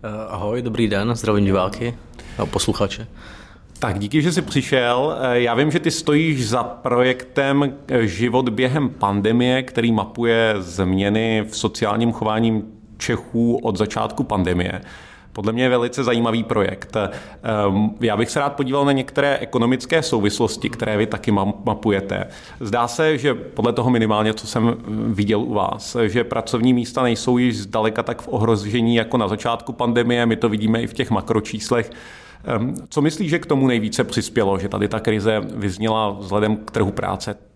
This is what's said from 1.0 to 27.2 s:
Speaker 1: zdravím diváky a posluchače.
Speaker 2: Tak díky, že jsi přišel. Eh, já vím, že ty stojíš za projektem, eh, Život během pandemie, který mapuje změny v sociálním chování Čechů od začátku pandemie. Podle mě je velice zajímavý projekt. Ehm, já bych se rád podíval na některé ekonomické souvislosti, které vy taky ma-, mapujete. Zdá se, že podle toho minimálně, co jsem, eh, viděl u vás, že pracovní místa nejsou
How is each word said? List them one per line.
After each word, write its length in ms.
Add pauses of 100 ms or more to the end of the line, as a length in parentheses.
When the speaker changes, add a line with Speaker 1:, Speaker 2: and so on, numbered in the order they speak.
Speaker 1:
zdravím 300
diváky 500 (440)
a 80
posluchače. 600 (720)
Speaker 2:
Tak 200
díky, 240
že 100
jsi 100
přišel. 760
Eh, 200
já 140
vím, 160
že 100
ty 100
stojíš 580
za 160
projektem, 1080 (140)
eh, 180
Život 420
během 400
pandemie, 760
který 300
mapuje 680
změny 920
v 60
sociálním 560
chování 500 (360)
Čechů 640
od 140
začátku 480
pandemie. 560 (520)
Podle 200
mě 100
je 60
velice 360
zajímavý 380
projekt. 540
Ehm, 920 (100)
já 160
bych 140
se 100
rád 120
podíval 320
na 80
některé 480
ekonomické 640
souvislosti, 680
které 260
vy 100
taky 260
ma-, 220 (120)
mapujete. 600 (340)
Zdá 280
se, 300
že 160
podle 380
toho 180
minimálně, 440
co 120
jsem, 220
eh, 200
viděl 520
u 140
vás, 480
že 220
pracovní 480
místa 300
nejsou 360